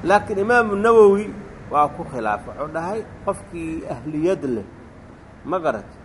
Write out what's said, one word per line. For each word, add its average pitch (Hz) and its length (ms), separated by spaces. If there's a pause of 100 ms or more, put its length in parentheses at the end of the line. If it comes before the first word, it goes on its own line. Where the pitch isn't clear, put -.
Laakiin 202 360
Imaamu 220 360
Nawowi 208 500 (460)
waa 147 180
ku 170 160
khilaafay. 110 480
Wuxuu 147 200
dhahay, 180 280 (240)
"Qofkii 165 640
ahliyad 151 560
leh, 113 200 (800)
ma 170 140
garat? 156 300 (160)